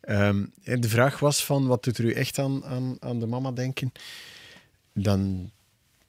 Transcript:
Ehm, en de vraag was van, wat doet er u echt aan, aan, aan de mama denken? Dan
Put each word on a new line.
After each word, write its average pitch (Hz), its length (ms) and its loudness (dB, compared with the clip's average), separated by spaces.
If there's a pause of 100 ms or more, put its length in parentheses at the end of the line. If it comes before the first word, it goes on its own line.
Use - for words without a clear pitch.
(100)
Ehm, 101 340 4 (200)
en 120 160 -2
de 117 80 2
vraag 120 300 4
was 143 260 2
van, 139 220 0
wat 123 180 2
doet 120 140 0
er 117 60 0
u 117 80 2
echt 127 260 -2
aan, 135 260 -2
aan, 127 360 -6
aan 120 200 -6
de 113 60 -4
mama 127 260 -4
denken? 127 400 -4 (1000)
Dan 98 560 0 (580)